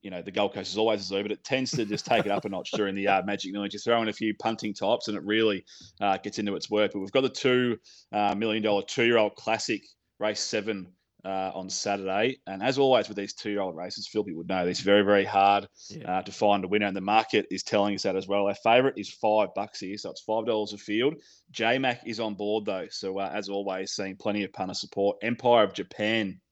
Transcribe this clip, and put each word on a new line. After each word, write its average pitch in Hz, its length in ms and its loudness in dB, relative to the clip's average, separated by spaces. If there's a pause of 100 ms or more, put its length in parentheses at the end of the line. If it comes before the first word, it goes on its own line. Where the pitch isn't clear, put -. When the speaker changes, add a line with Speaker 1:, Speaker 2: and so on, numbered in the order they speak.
Speaker 1:
you 101 80 -14
know, 90 120 -10
the 92 100 -10
Gold 113 220 0
Coast 92 160 -8
is 95 80 -6
always 110 220 2
a 98 60 -10
zoo, 98 160 -2
but 104 100 -4
it - 140 -8
tends 131 260 -2
to 120 140 -2
just 104 200 -6
take 110 200 2
it 101 60 -2
up 98 120 -2
a 107 60 -6
notch 92 220 -8
during 98 220 -2
the, 98 140 -2
uh, 95 160 4
Magic 98 300 -6
Millions. 101 200 -6
You 104 60 -10
throw 117 220 2
in 110 80 0
a 104 40 -4
few 110 220 -2
punting 110 380 -4
types 110 340 -2
and 107 80 -4
it 80 80 -8
really, 104 400 2 (380)
uh, 98 160 2
gets 101 220 -8
into 101 160 -2
its - 140 -8
work. 104 220 2
But 101 80 -6
we've 95 120 -6
got 135 100 4
the 131 80 0
two, 123 480 2 (340)
uh, 104 240 2
million 110 280 0
dollar 104 180 4
two-year-old 117 560 2
classic, 110 440 -2 (380)
race 107 220 -2
seven, 101 460 -4 (360)
uh, 95 320 -4
on 92 140 -8
Saturday. 101 680 -2 (100)
And 95 140 -8
as 131 160 0
always 131 300 4
with 107 80 -10
these 101 180 -6
two-year-old 98 440 -4
races, 90 360 -10
Philby 101 220 -2
would 85 140 -10
know, 92 180 0
it's 92 140 -2
very, 101 220 8
very 101 200 6
hard, 98 460 4 (200)
Speaker 2:
Yeah. 92 280 -6
Speaker 1:
uh, 92 60 -2
to 98 100 -14
find 101 320 2
a - 20 -6
winner, 104 200 2
and 95 100 -2
the - 20 -4
market 104 500 2
is 95 140 -4
telling 101 320 2
us 98 80 -8
that 95 140 0
as 95 100 -4
well. 101 200 2
Our 101 80 0
favourite 127 420 4
is 101 120 -10
five 107 460 0
bucks 101 240 -6
here, 98 180 -8
so 98 120 -10
it's - 140 -14
five 110 220 -2
dollars 107 280 -2
a 104 40 -12
field. 117 360 0 (380)
J-Mac 123 540 0
is 113 140 -8
on 110 140 -2
board, 104 320 -2
though. 95 240 -4
So, 95 300 -6
uh, 98 140 -4
as 98 140 -6
always, 98 460 -4
seeing 95 240 -6
plenty 104 260 -2
of 92 80 -6
punter 92 220 -6
support. 101 480 -2
Empire 120 420 4
of 95 100 2
Japan 104 680 -4 (100)